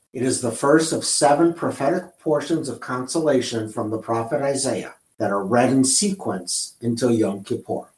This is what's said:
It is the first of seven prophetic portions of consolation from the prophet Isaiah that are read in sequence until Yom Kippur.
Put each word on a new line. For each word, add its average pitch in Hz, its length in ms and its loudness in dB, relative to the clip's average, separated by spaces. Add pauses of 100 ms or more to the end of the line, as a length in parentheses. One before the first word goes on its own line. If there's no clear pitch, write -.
(120)
It 127 80 -8
is 123 220 0
the 117 100 -2
first 151 400 4
of 117 140 -2
seven 156 480 4
prophetic - 640 -4
portions 147 500 -2
of 117 120 -8
consolation 127 880 -2
from 110 180 -4
the 110 80 -2
prophet 117 460 -4
Isaiah 131 540 -2 (200)
that 104 140 -2
are 98 120 -2
read 120 280 4
in 135 140 6
sequence - 1000 -2
until 120 280 0
Yom 101 340 0
Kippur. 113 540 -6